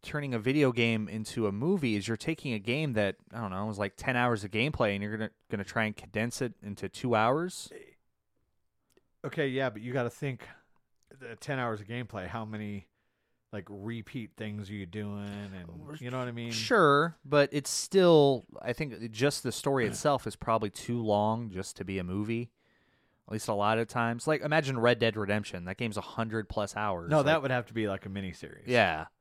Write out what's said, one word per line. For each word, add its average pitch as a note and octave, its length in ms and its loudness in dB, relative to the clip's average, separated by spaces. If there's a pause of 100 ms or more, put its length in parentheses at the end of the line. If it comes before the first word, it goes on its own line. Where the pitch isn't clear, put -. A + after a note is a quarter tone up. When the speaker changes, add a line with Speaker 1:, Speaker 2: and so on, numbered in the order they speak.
Speaker 1:
turning C#3+ 300 -6
a A#2 60 0
video C3 320 4
game A#2 380 2
into A2 380 -2
a G2 40 2
movie C3+ 440 2
is G2+ 120 -2
you're A2+ 100 -2
taking D3+ 360 -4
a G#2+ 60 -2
game B2+ 340 0
that, G2+ 220 2 (180)
I A2+ 80 -10
don't G2+ 100 -4
know, G2+ 180 -4
is G2+ 100 -6
like G2+ 180 -2
ten C3 180 -2
hours A#2+ 280 2
of G2+ 80 -8
gameplay A2 420 2
and G2+ 100 -2
you're G#2+ 140 -4
gonna, G#2+ 140 -6 (180)
gonna G2+ 140 -4
try A2+ 220 -2
and G#2+ 100 -4
condense A2+ 460 -4
it A#2+ 200 -4
into G2+ 280 -8
two A#2+ 260 -2
hours. C3+ 560 2 (1500)
Speaker 2:
Okay, C#3+ 220 -2
yeah, C3 220 0
but G#2+ 120 -12
you B2 120 -6
gotta B2 160 0
think C3 380 -8 (720)
the A#2+ 160 -12
ten C#3 240 -6
hours A2+ 220 -2
of F#2+ 60 -14
gameplay, A2 400 -6
how A2 180 -6
many, G#2+ 420 -8 (640)
like, G2+ 180 -8
repeat A2 680 -8
things G#2 320 -8
are G#2 40 -8
you G2+ 120 -6
doing, G2+ 420 -8
and G2+ 720 -12
you B2 120 -8
know B2+ 80 -4
what B2 80 -4
I B2 40 -8
mean? A#2 200 -8
Speaker 1:
Sure, D3 760 4
but C#3+ 260 4
it's C#3+ 180 -2
still, D#3 760 6 (160)
I B2 120 -4
think A#2 380 -8
just B2+ 320 2
the B2 80 -2
story C3+ 340 0
Speaker 2:
<clears throat> - 20 0
Speaker 1:
itself C3+ 400 0
is G#2+ 80 -8
probably A2 340 0
too A#2+ 340 -4
long A2 460 2
just F#2 280 -8
to G#2 80 -8
be F#2+ 120 -4
a F#2 60 -2
movie. G#2+ 480 -4 (760)
At G2+ 60 -8
least G#2+ 160 -6
a A2+ 40 0
lot G#2 240 2
of A2+ 120 0
times. A#2 380 -2
Like, D#3 140 0
imagine D3 380 0
Red A#2 200 6
Dead A2 180 2
Redemption. G2+ 480 -2
That F#2 100 -6
game's A2+ 220 -4
a G2+ 40 -4
hundred A2 460 -4
plus G2+ 300 -4
hours. G2 320 -2
Speaker 2:
No, D3+ 140 6
that D3 100 6
Speaker 1:
Like, D#3+ 80 2
Speaker 2:
would C3 100 -2
have B2 140 0
to - 80 -18
be, A2 160 0
like, F#2+ 160 -4
a G2 40 -10
miniseries. F#2+ 580 -10
Speaker 1:
Yeah. F#2 400 4 (140)